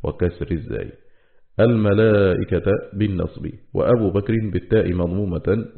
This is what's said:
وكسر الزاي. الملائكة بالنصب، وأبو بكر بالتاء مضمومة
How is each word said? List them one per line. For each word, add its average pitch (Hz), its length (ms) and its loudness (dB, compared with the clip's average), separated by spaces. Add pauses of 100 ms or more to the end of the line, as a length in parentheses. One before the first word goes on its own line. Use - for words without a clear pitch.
وكسر 85 480 -4
الزاي. 57 400 -6 (680)
الملائكة 104 1120 4 (220)
بالنصب، 92 540 -4 (260)
وأبو 104 380 2
بكر 101 220 -2 (200)
بالتاء 92 400 0
مضمومة 90 720 -2 (120)